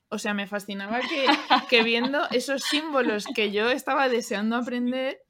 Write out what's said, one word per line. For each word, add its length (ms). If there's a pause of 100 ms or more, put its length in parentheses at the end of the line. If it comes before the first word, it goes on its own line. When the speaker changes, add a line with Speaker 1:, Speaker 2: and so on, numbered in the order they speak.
(100)
Speaker 1:
O 80
sea, 140
me 140
fascinaba 540
que, 260
Speaker 2:
<laughs> 420
Speaker 1:
que 140
viendo 380 (100)
esos 320
símbolos 600 (100)
que 160
yo 180
estaba 400
deseando 460
aprender, 760